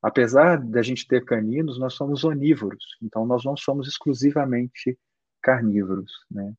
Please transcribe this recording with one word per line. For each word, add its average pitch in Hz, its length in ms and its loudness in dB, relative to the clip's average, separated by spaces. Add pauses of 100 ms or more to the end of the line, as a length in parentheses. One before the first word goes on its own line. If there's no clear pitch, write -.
Apesar 135 580 4
da 117 240 0
gente 123 240 -4
ter 123 180 2
caninos, 123 540 -2
nós 127 160 -4
somos 143 280 -4
onívoros, 139 600 0 (180)
então 113 240 -4
nós 120 180 0
não 139 140 -4
somos 139 300 -4
exclusivamente 131 1080 -2 (440)
carnívoros, 101 720 0 (180)
né? 101 300 -10